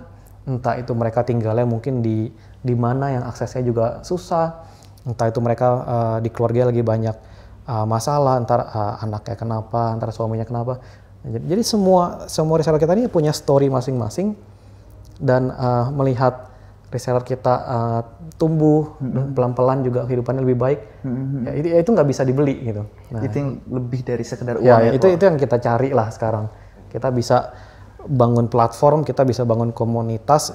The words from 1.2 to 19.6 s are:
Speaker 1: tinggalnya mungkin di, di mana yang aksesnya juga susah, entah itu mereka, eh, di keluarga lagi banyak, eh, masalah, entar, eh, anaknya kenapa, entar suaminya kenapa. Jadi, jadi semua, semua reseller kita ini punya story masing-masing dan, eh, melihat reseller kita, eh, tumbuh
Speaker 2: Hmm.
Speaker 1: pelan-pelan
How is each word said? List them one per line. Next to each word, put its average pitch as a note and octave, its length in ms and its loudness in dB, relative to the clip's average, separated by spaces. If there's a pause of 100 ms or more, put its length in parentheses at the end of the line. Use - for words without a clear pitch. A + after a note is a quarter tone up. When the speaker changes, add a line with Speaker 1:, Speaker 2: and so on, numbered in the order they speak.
Speaker 1:
tinggalnya A2+ 420 0
mungkin A#2+ 340 -2
di, A2 300 -2 (300)
di B2 160 -2
mana B2 360 0
yang B2+ 140 -4
aksesnya B2 380 -6
juga A#2+ 400 0
susah, E3 640 -4 (360)
entah A#2 240 -2
itu A2+ 120 -2
mereka, A#2 280 2 (140)
eh, A#2 400 -2
di A#2 80 -2
keluarga A#2 400 0
lagi A#2+ 140 2
banyak, A2 340 0 (480)
eh, A2 220 -4
masalah, C3 500 2
entar, A#2+ 260 2
eh, G#2+ 380 -4
anaknya A2 360 -8
kenapa, A2 440 -4 (100)
entar A2+ 200 -4
suaminya A2+ 340 -4
kenapa. A#2+ 380 -6 (400)
Jadi, A#2+ 240 -8
jadi F3+ 180 0
semua, F#3+ 380 4 (240)
semua D#3+ 340 0
reseller D#3 160 2
kita D#3 160 2
ini A#3 160 2
punya D3+ 240 2
story C#3 360 2
masing-masing C3 680 -2 (800)
dan, B2+ 320 2
eh, B2 420 0
melihat C3+ 640 0 (360)
reseller B2 340 -2
kita, B2+ 340 0
eh, A#2 440 -2 (340)
tumbuh D#3 640 2
Speaker 2:
Hmm. C3+ 340 -4
Speaker 1:
pelan-pelan B2+ 500 0